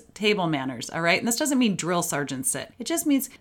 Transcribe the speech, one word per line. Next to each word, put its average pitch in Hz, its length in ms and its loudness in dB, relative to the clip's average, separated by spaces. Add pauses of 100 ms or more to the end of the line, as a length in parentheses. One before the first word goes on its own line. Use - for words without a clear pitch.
(140)
table 208 320 2
manners, 131 460 -4
all 160 100 -4
right? 170 160 4
And 233 100 -2
this 233 100 0
doesn't 285 200 0
mean 226 180 4
drill 170 280 0
sergeant 139 420 -4
sit. - 320 -4
It 240 80 -10
just 330 220 -2
means 277 340 2